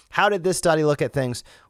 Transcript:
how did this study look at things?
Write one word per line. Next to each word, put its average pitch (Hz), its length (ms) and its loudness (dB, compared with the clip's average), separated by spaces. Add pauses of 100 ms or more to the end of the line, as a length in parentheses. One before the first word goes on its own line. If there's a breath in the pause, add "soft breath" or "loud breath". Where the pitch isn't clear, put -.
how 196 220 2
did 196 120 -2
this 175 140 0
study 156 280 2
look 147 180 0
at 131 100 -4
things? 127 320 -4 (260 loud breath)